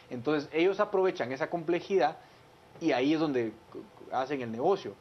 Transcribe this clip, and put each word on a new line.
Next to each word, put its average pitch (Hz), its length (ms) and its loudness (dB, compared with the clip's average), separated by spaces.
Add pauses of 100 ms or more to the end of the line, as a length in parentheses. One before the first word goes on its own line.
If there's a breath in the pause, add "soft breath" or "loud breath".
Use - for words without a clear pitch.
(100)
Entonces 139 420 -2
ellos 180 280 2
aprovechan 190 520 0
esa 139 160 -2
complejidad 170 680 0 (640 loud breath)
y 160 100 2
ahí 135 240 2
es 156 60 2
donde 135 240 2
c-, 110 80 -4 (560)
c-, - 60 -6
hacen 131 280 -2
el 117 80 -6
negocio. 120 500 0